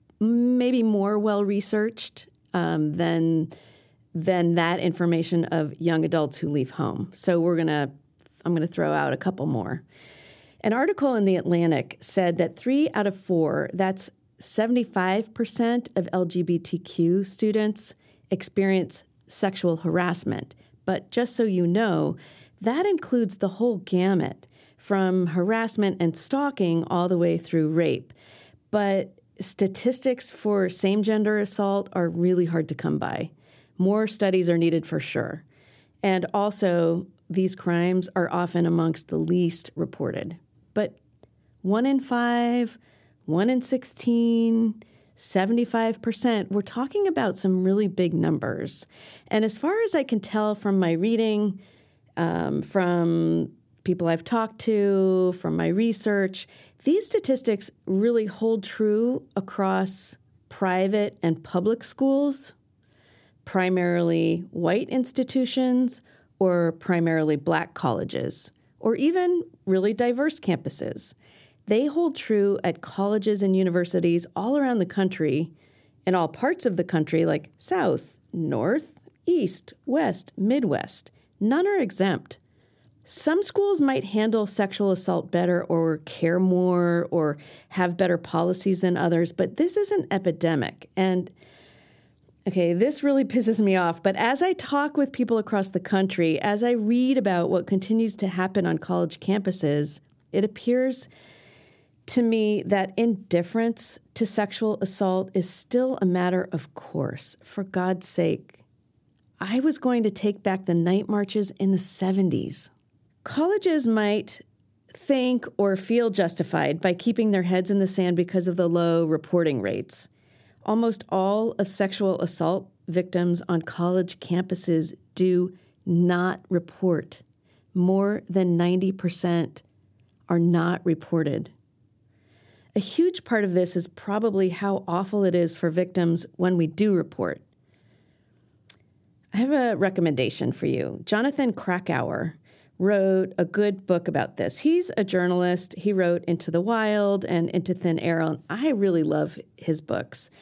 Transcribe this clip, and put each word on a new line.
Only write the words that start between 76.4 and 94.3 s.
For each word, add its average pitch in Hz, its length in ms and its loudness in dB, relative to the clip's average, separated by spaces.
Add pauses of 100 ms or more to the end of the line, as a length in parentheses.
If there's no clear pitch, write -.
of 190 100 0
the 175 80 0
country, 160 400 0
like 156 340 -2
South, - 580 -2 (160)
North, 160 640 -2 (280)
East, 285 480 -2 (120)
West, 262 500 -2
Midwest. 208 720 -2 (280)
None 269 280 2
are 403 120 2
exempt. 190 600 -2 (640)
Some 339 380 0
schools 403 380 0
might 269 240 2
handle 214 420 0
sexual 196 440 0
assault 185 400 -2
better 175 340 0
or 165 400 0
care 170 340 0
more 180 720 2
or 151 280 0 (320)
have 180 260 -2
better 175 220 2
policies 180 640 0
than 180 140 2
others, 170 360 2
but - 240 -2
this 349 200 0
is 403 140 0
an 403 200 0
epidemic. 170 840 -2
And, 185 340 0 (1160)
okay, 175 260 2
this 247 300 2
really 277 220 4
pisses 220 340 2
me 202 160 4
off, 175 280 0
but 190 140 2
as 262 260 0